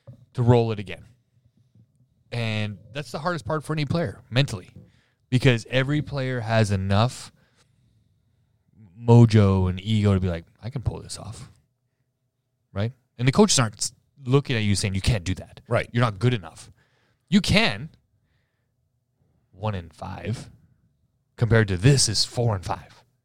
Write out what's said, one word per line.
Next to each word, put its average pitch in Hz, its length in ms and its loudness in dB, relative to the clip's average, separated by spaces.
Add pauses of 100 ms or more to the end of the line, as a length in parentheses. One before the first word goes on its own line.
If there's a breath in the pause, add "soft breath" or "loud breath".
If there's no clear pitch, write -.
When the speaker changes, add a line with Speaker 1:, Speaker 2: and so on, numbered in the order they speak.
(340)
Speaker 1:
to 127 80 -2
roll 117 300 4
it 101 60 -8
again. 87 260 -14 (1300)
And 107 480 -6 (140)
that's 143 200 -12
the 180 60 -8
hardest 165 260 -6
part 156 200 -6
for - 80 -6
any 156 120 -2
player, 151 360 -4 (100)
mentally. 113 400 -2 (580)
Because 123 420 2
every 135 320 0
player 131 380 -8
has 110 300 2
enough 98 600 0 (1700)
mojo 107 680 6
and 90 120 -4
ego 104 340 2
to 95 60 2
be 92 80 -2
like, 82 160 -6 (180)
"I 110 80 -10
can 127 120 -10
pull - 180 -6
this 82 180 -16
off." - 320 -16 (1200)
Right? 107 200 -6 (260)
And 123 100 0
the 131 40 2
coaches 202 260 4
aren't 113 200 0
s-, - 140 -8 (320)
looking 135 320 0
at 107 60 0
you 104 120 2
saying, 95 200 -2
"You 95 60 -2
can't 107 240 0
do 90 100 -4
that. - 340 -18
Speaker 2:
Right. 113 240 -2
Speaker 1:
You're 120 120 0
not 101 140 -4
good 123 160 0
enough." 85 360 -12 (580)
You 190 120 4
can. 160 500 0 (1600)
One 101 220 -8
and 87 180 -12
five 92 580 -10 (840)
compared 110 320 2
to 95 80 -2
this 123 320 4
is 104 160 -2
four 117 300 -4
and 87 100 -8
five. - 400 -12 (200)